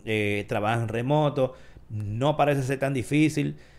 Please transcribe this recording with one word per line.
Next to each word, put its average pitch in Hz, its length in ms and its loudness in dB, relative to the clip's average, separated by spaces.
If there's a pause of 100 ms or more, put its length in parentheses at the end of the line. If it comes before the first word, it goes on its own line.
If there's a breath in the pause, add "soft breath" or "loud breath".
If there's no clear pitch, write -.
eh, 104 440 0
trabajan 113 400 0
remoto. 135 680 0 (340 loud breath)
No 110 480 -2
parece 143 260 2
ser 131 160 -2
tan 135 160 0
difícil. 147 600 0 (220 soft breath)